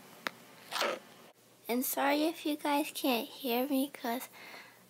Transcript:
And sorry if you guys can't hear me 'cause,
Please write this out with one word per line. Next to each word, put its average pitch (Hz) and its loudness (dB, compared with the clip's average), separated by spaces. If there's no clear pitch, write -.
And 247 0
sorry 277 2
if 320 0
you 294 2
guys 294 2
can't 240 2
hear 254 0
me 269 2
'cause, 247 -6